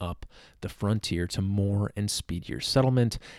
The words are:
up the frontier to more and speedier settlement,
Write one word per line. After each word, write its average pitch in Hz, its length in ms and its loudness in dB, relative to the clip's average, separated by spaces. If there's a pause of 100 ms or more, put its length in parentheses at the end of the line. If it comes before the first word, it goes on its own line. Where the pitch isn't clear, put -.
up 90 260 -6 (340)
the 101 80 -6
frontier 101 600 0
to - 120 -4
more 101 540 2
and 101 160 -2
speedier - 500 -6
settlement, 127 600 4 (180)